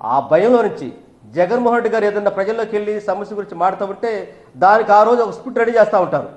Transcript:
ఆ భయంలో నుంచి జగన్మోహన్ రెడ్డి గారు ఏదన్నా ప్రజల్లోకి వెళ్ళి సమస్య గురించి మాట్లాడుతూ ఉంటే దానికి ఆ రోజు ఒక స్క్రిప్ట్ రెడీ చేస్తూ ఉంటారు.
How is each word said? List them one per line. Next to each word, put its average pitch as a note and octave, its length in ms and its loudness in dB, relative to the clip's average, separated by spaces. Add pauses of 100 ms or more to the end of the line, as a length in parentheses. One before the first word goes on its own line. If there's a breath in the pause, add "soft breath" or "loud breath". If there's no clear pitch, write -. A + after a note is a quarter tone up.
ఆ B2+ 300 -2
భయంలో A3+ 300 4
నుంచి C#3+ 320 -6 (380)
జగన్మోహన్ A#3 460 0
రెడ్డి A3+ 120 -2
గారు G#3 160 0
ఏదన్నా G3+ 260 -2
ప్రజల్లోకి G#3+ 440 -6
వెళ్ళి G#3 260 -4
సమస్య G3+ 340 -8
గురించి G3 200 -10
మాట్లాడుతూ F#3+ 380 -2
ఉంటే G#3+ 420 -8 (220 loud breath)
దానికి G3+ 340 4
ఆ G#3 120 8
రోజు A#3+ 180 2
ఒక G3+ 100 -2
స్క్రిప్ట్ B3+ 280 -8
రెడీ A#3 120 0
చేస్తూ G#3 300 2
ఉంటారు. D3+ 360 -2